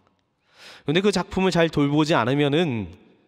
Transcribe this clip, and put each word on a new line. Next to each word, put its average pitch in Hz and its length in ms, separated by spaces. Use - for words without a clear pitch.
그런데 160 180
그 202 100
작품을 185 400
잘 170 160
돌보지 151 460
않으면은 135 800